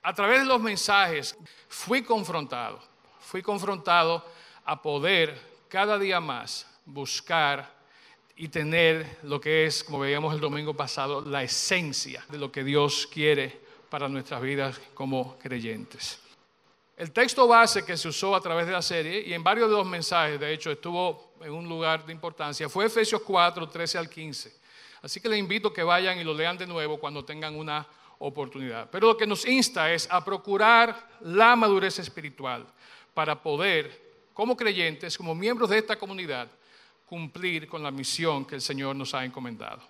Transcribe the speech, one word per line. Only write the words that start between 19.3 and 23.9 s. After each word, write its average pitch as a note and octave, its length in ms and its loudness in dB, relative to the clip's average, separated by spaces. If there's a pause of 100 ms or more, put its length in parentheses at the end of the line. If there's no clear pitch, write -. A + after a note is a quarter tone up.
en E3 100 -6
varios A3 260 4
de G#3+ 60 6
los G3 100 2
mensajes, E3 540 0
de D3+ 140 -2
hecho, D#3 180 -6
estuvo F3 680 -4
en D#3 100 -12
un E3+ 160 -10
lugar D#3+ 380 0
de D#3+ 80 -14
importancia, D#3 560 -8
fue G3 160 0
Efesios A3 360 2
cuatro, F3 460 2
trece E3+ 300 -6